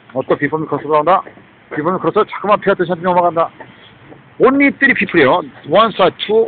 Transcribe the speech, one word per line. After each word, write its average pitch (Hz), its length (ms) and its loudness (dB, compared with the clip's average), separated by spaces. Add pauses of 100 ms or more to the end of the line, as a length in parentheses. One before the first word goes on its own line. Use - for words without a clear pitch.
(140)
어떤 131 240 -2
비법이 147 300 -4
거슬러 147 360 -2
나온다? 180 180 2 (540)
비법이 160 260 -4
거슬러 165 220 0
자꾸만 196 380 -2
피하듯이 190 280 -2 (120)
넘어간다. 175 480 0 (920)
Only 277 400 4
three 269 140 2
people이요. 170 480 2 (280)
One 202 220 2
side, 170 240 0 (100)
two, 220 220 2